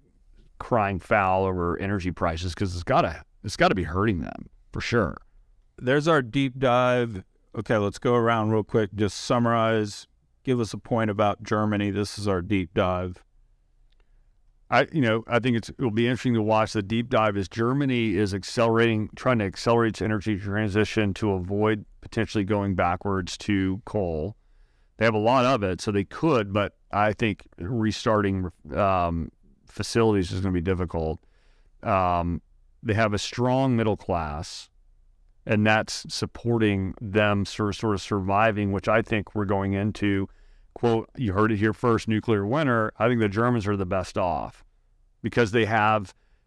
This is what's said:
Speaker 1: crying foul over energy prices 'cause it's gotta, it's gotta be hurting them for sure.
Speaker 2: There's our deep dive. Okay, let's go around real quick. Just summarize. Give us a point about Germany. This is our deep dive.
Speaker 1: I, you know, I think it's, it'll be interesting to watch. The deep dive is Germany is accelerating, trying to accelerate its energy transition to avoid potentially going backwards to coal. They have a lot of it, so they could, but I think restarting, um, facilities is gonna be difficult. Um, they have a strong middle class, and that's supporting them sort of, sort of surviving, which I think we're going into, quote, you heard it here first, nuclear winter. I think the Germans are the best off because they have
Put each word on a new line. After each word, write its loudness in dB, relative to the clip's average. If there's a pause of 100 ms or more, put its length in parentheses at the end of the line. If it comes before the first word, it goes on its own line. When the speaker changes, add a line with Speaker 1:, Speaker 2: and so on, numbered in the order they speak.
(600)
Speaker 1:
crying 0
foul 2
over -2
energy -2
prices -4
'cause -4
it's -8
gotta, 0 (200)
it's -8
gotta 2
be -2
hurting 0
them -10 (220)
for -8
sure. 0 (640)
Speaker 2:
There's 2
our 4
deep -2
dive. 2 (340)
Okay, 0
let's 0
go 2
around 2
real 2
quick. 0
Just 0
summarize. 0 (380)
Give 0
us -2
a -10
point -2
about 0
Germany. 0
This -4
is -4
our 0
deep -2
dive. -2 (1500)
Speaker 1:
I, 4
you 2
know, 2
I 2
think 0
it's, -6
it'll -4
be 2
interesting 0
to 2
watch. 2
The -2
deep -4
dive 2
is -4
Germany 0
is 0
accelerating, 2
trying 2
to 0
accelerate 0
its -8
energy -2
transition 0
to -2
avoid 0 (160)
potentially -4
going 0
backwards -2
to 0
coal. -4 (580)
They -2
have 4
a 2
lot 4
of 2
it, -2
so -4
they 0
could, 0
but -2 (160)
I 2
think -2 (120)
restarting, 0 (240)
um, 0 (360)
facilities 0
is -4
gonna -2
be 0
difficult. -2 (640)
Um, 0 (400)
they -2
have 0
a -2
strong 0
middle 0
class, -6 (760)
and 2
that's 0
supporting -2
them 2
sort -4
of, -4
sort -2
of -6
surviving, 0
which -2
I 2
think -4
we're -2
going 0
into, -2 (460)
quote, 0
you -2
heard 2
it 0
here 2
first, 0
nuclear 2
winter. 0
I 2
think 2
the 4
Germans 0
are 0
the -2
best -4
off -4 (580)
because 0
they 4
have 2 (320)